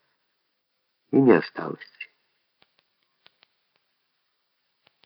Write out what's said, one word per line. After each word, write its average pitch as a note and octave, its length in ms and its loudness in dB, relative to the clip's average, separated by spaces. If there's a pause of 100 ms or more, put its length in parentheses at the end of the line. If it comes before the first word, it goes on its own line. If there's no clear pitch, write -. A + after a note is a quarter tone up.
(1120)
и - 60 -2
не C3+ 160 4
осталось. D#2+ 460 -4 (3250)